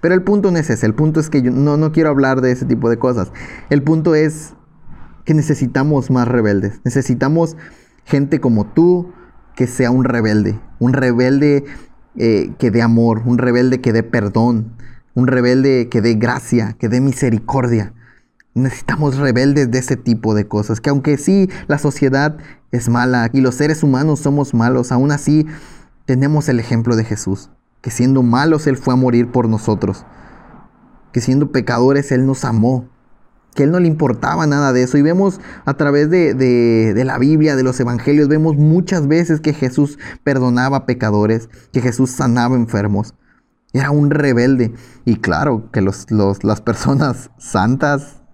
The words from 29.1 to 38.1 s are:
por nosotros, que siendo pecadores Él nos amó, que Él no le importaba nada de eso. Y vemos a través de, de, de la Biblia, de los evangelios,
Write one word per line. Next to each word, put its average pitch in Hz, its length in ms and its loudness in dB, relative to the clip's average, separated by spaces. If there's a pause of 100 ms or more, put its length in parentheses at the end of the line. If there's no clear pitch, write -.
por 120 160 0
nosotros, 104 580 -2 (1080)
que 123 80 -2
siendo 139 300 0
pecadores 131 600 0
Él 131 140 2
nos 131 180 -2
amó, 120 460 0 (640)
que 135 100 0
Él 147 80 2
no 180 80 2
le 175 80 4
importaba 156 600 -2
nada 143 260 0
de 127 100 2
eso. 127 140 0
Y 143 60 4
vemos 185 360 0 (260)
a 135 100 -2
través 147 340 2
de, 175 240 2
de, 117 600 2
de 127 100 0
la 127 140 -4
Biblia, 151 360 2
de 131 80 0
los 127 160 -2
evangelios, 135 500 0